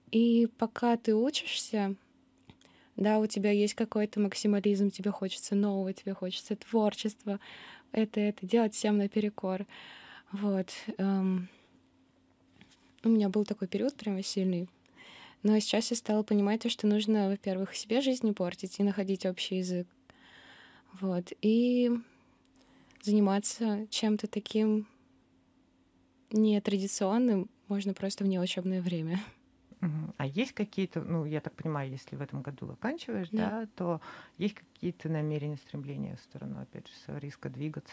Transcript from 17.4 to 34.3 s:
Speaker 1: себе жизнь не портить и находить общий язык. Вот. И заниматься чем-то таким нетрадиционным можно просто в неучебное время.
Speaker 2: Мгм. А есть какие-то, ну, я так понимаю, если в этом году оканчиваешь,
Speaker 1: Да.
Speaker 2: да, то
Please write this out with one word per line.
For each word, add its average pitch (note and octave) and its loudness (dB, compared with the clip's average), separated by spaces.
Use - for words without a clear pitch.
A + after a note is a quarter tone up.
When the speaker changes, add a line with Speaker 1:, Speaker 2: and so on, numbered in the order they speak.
Speaker 1:
себе A3 0
жизнь B3+ 2
не G#3+ 2
портить F3+ -4
и - 2
находить G3 0
общий F#3 -2
язык. F3+ -2
Вот. F3+ -2
И A#3+ 4
заниматься G#3 2
чем-то G#3+ 0
таким G#3+ 0
нетрадиционным G#3 2
можно G3+ -2
просто G3 -4
в - 2
неучебное F#3 0
время. E3+ -2
Speaker 2:
Мгм. D#3 -4
А C#3 -4
есть F3+ -2
какие-то, F#3+ -4
ну, E3 -2
я D3+ -4
так - -10
понимаю, D3 -4
если C3+ -12
в C3+ -8
этом C#3 -8
году - -10
оканчиваешь, A3 -6
Speaker 1:
Да. G#3+ 0
Speaker 2:
да, A3 -6
то F3 -2